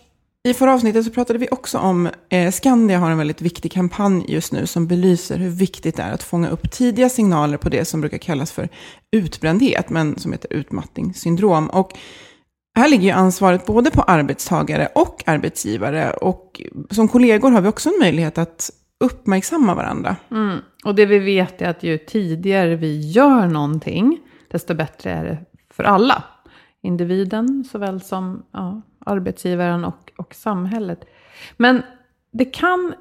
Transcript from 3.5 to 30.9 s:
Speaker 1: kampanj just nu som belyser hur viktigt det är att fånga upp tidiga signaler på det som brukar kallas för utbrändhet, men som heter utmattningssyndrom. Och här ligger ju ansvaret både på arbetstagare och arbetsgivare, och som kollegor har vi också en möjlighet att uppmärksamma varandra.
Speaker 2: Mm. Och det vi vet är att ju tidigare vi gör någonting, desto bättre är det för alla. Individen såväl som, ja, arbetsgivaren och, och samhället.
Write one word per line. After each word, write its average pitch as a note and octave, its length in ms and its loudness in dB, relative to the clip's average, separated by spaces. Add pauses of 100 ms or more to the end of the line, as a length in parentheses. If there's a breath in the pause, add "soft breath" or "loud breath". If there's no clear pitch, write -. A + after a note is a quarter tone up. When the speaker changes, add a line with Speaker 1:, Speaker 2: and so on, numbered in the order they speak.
Speaker 1:
kampanj F#3 560 0
just D#3 240 -4
nu - 140 -2
som E3+ 200 -2
belyser F3 520 2
hur F#3 120 -2
viktigt F3 460 -4
det - 60 -6
är D#2+ 100 -6
att - 100 -8
fånga E3+ 260 -2
upp - 220 -6
tidiga B3 380 2
signaler E3+ 480 0
på E3+ 120 -4
det C3 160 -2
som D#3+ 160 -6
brukar D3+ 180 -6
kallas D3 340 -6
för - 160 -6 (420 loud breath)
utbrändhet, F#3 800 0
men D#3 280 -2
som - 140 -8
heter - 200 -10
utmattningssyndrom. E3+ 1160 -2
Och F#3 240 -2 (840 loud breath)
här C4+ 100 6
ligger A#3 160 6
ju G3 60 4
ansvaret F#3 560 2
både A#3+ 240 2
på - 120 2
arbetstagare D#3+ 920 0
och - 320 0
arbetsgivare, C#3+ 840 -2
och - 480 -6 (300)
som A3 180 2
kollegor B3 420 6
har A#3 100 6
vi F3+ 80 4
också A3 200 -2
en G4 120 2
möjlighet E3 380 0
att - 320 -6 (340)
uppmärksamma G#3 720 0
varandra. - 420 -4 (140)
Speaker 2:
Mm. G#3 280 -4 (260)
Och G#3 100 -2
det G#3 120 6
vi G3+ 120 6
vet F#3+ 440 0
är F3 60 -2
att E3+ 140 -6
ju E3 160 -2
tidigare F3 760 0
vi D3+ 340 -4
gör B3 360 6
någonting, D#3+ 720 0 (320 soft breath)
desto E3+ 240 -4
bättre D3+ 380 -8
är D#2+ 120 -4
det D#3 140 -6 (360)
för - 100 -4
alla. G#3 380 4 (600 soft breath)
Individen F#3+ 880 -2
såväl F#3+ 280 -4
som, F#3 420 -8 (100)
ja, F#3+ 300 -8 (240)
arbetsgivaren F3+ 800 -2
och, - 320 -12
och - 180 -16
samhället. F#3+ 640 -6 (560 loud breath)